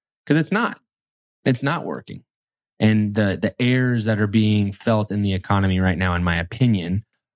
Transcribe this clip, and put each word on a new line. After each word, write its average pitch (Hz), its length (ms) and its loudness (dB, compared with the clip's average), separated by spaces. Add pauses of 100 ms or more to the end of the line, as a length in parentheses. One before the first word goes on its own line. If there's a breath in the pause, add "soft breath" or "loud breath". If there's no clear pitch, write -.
(260)
'cause 147 100 2
it's 156 160 0
not. 220 280 -2 (680)
It's 131 180 0
not 151 220 -4
working. - 400 -12 (540)
And 107 360 2
the, 101 260 0
the - 200 -4
errors 123 440 0
that 107 140 0
are 107 80 2
being 104 460 2
felt 107 360 -2
in 104 120 -2
the 101 120 0
economy 95 460 0
right 92 180 0
now, 90 180 0
in 87 80 -2
my 87 120 0
opinion, 92 720 -2 (300)